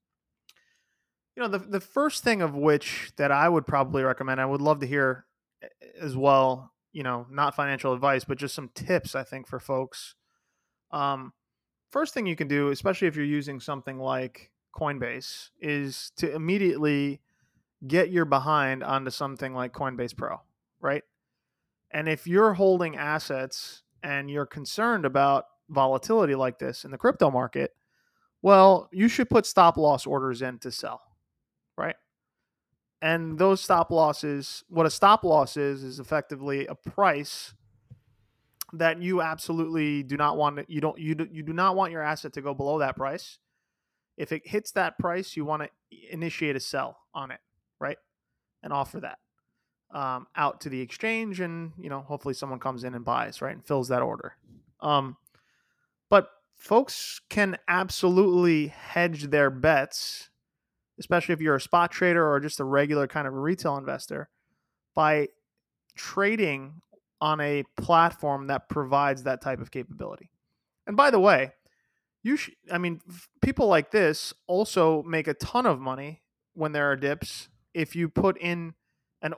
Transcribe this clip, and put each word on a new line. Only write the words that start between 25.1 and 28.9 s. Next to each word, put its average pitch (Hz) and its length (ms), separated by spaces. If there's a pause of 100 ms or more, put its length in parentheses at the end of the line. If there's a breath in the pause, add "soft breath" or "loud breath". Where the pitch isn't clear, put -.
volatility 139 640
like 131 240
this 131 260
in 139 60
the 135 80
crypto 156 320
market, 127 460 (680)
well, 190 480